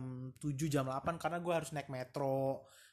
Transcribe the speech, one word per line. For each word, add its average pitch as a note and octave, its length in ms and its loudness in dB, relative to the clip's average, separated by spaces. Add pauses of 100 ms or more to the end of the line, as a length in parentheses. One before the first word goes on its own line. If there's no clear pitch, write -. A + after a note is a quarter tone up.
(360)
tujuh, D3 320 0
jam C#3 160 4
delapan, C3+ 320 0
karena E3 240 -2
gua E3+ 240 2
harus - 80 -8
naik D3 160 -4
metro C3+ 800 0 (260)